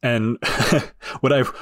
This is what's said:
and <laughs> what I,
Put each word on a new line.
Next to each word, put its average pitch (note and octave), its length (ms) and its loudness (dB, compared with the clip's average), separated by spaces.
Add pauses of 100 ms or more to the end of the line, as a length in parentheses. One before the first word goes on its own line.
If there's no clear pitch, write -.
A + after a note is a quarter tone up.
and A#2 340 0 (420)
<laughs> - 400 -12
what C3+ 120 2
I, C#3 80 4 (220)